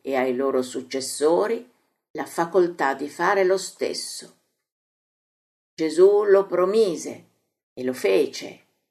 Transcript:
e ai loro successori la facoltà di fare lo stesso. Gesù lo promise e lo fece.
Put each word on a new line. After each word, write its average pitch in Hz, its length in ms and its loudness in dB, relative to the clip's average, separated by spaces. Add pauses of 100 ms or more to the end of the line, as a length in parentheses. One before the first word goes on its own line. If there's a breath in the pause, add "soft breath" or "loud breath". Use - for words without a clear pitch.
e 135 140 -4
ai 127 200 0
loro 131 240 0
successori 151 1120 -2 (400)
la - 160 -8
facoltà 175 680 0
di 143 160 -8
fare 190 360 0
lo 185 120 2
stesso. - 840 -10 (1300)
Gesù 185 500 4
lo 196 200 6
promise 180 840 0 (420)
e 127 100 -12
lo 127 120 -4
fece. - 720 -2 (240)